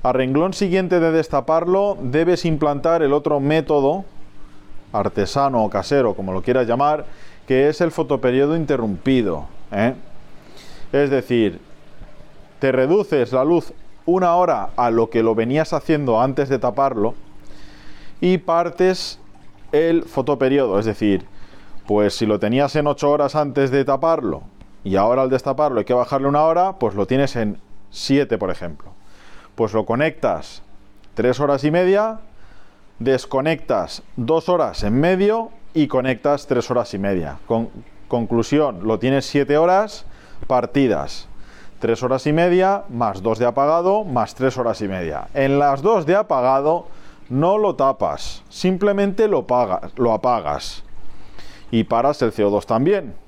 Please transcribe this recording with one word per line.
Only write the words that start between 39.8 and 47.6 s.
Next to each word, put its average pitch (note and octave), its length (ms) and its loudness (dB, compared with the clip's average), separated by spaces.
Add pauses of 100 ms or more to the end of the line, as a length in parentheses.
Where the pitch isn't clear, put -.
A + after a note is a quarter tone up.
partidas. A#2 800 0 (500)
Tres A2+ 240 0
horas B2+ 240 0
y D3+ 60 2
media, F3+ 560 4
más G#2+ 340 -2
dos A2 160 0
de A#2+ 80 2
apagado, E3+ 580 2
más B2 300 -2
tres C3 240 0
horas A2+ 240 -2
y G2+ 60 -4
media. F2 440 -6
En C#3 280 2
las C#3+ 200 2
dos F#3 260 2
de F3 100 2
apagado C#3+ 720 2 (420)
no D#3+ 280 2
lo G3 200 0